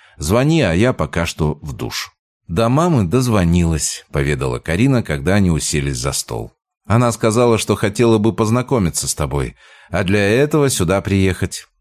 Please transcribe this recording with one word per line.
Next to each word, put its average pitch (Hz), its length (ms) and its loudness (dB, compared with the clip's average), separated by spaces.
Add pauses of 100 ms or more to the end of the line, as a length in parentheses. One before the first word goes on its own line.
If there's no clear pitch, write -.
(160)
Звони, 131 460 2
а 90 120 2
я 117 180 2
пока 85 340 -4
что 76 360 -2
в 71 100 -12
душ». - 400 -10 (340)
«До 110 220 0
мамы 143 360 2
дозвонилась», 87 1080 0
поведала 69 480 -2
Карина, 113 420 0
когда 78 320 -2
они 98 160 2
уселись 71 480 -2
за 65 140 -4
стол. - 400 -8 (340)
«Она 117 240 2
сказала, 113 480 2
что - 160 -2
хотела 113 440 2
бы 107 140 2
познакомиться 113 760 0
с - 60 -4
тобой, 67 420 -4 (340)
а 92 140 -2
для 101 220 0
этого 143 440 2
сюда 95 300 0
приехать. 95 640 -2 (140)